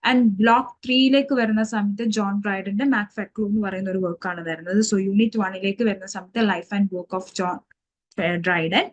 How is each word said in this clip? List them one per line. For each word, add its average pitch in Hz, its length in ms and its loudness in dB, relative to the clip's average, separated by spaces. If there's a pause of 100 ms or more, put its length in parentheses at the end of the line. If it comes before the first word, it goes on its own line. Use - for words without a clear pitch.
And 254 120 6 (200)
ബ്ലോക്ക് 233 320 4 (120)
ത്രീയിലേക്ക് 262 540 4
വരുന്ന 220 320 2
സമയത്ത് 202 340 -2 (120)
ജോൺ 202 180 0 (100)
ഡ്രൈഡന്റെ 196 500 -2
മാക് 208 220 -4
ഫെക്ലു 214 320 -6
എന്ന് 214 180 0
പറയുന്ന 190 280 -4
ഒരു 190 100 0
വർക്ക് 170 260 -4
ആണ് 175 180 -8
വരുന്നത്. 165 320 -2 (100)
So 202 160 2
യൂണിറ്റ് 220 360 2
വണ്ണിലേക്ക് 196 460 -4
വരുന്ന 190 280 -6
സമയത്ത് 208 360 -4
life 170 260 -6
and 202 80 2 (100)
work 180 240 -8
of 190 60 -14 (140)
John, 180 180 -2 (600)
ഏർ, 175 180 0 (120)
ഡ്രൈഡൻ. 175 440 0